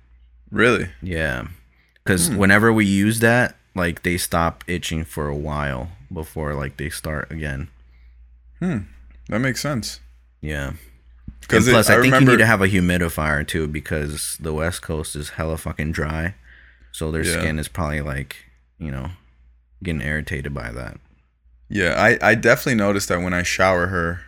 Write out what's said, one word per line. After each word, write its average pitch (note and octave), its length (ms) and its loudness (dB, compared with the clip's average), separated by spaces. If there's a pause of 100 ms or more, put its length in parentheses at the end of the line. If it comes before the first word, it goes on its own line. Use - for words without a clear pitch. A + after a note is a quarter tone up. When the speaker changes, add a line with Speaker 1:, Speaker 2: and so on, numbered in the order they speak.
(500)
Speaker 1:
Really? G2+ 380 2 (140)
Speaker 2:
Yeah. D#2 440 -4 (580)
'Cause F2 240 2
Speaker 1:
Hmm. G2 80 0
Speaker 2:
whenever G#2 360 6
we A2 120 4
use G2+ 360 2
that, A#2 340 4 (220)
like, F2 260 -2
they F2 140 0
stop E2 500 -2
itching D#2+ 380 -4
for D2+ 240 -6
a C#2+ 80 -4
while D2 560 -4 (200)
before, D#2 420 -6
like, C#2+ 240 -8
they D2 120 -6
start - 400 -8
again. D2+ 380 -8 (920)
Speaker 1:
Hmm. E3 200 -2 (500)
That G#2 120 -4
makes B2+ 200 -2
sense. C#3 400 -6 (400)
Speaker 2:
Yeah. C#2+ 320 -6 (760)
Speaker 1:
'Cause A2+ 200 4
Speaker 2:
And - 20 4
Speaker 1:
it, B2+ 40 8
Speaker 2:
plus, A2 180 6
Speaker 1:
I - 20 8
Speaker 2:
I G#2+ 40 8
think B2 100 6
you C3 60 6
Speaker 1:
remember C3 200 8
Speaker 2:
need A#2 60 6
to A2 80 6
have A2 160 4
a F#2+ 60 4
humidifier, E2+ 760 0
too, D#2+ 220 -4
because D2 720 -6
the D#2 140 -6
West D#2+ 280 -4
Coast D2+ 320 -6
is D2 160 -8
hella D#2+ 280 -4
fucking D#2 340 -6
dry. D#2+ 420 -4 (560)
So D#2 220 -4
their D#2+ 100 -2
Speaker 1:
Yeah. E2 180 0
Speaker 2:
skin D#2+ 200 -2
is D2 80 -6
probably, D2+ 320 -4
like, C#2+ 360 -8 (420)
you D#2+ 120 -8
know, C2+ 220 -8 (720)
getting D#2+ 180 -4
irritated C#2+ 500 -4
by A#1 200 -8
that. A1+ 260 -12 (720)
Speaker 1:
Yeah, F2+ 280 2
I, A2 220 2 (140)
I - 20 6
definitely A#2+ 400 2
noticed G2+ 340 0
that F2+ 140 0
when F2+ 100 -2
I F2+ 100 0
shower F2+ 440 2
her F2 420 -2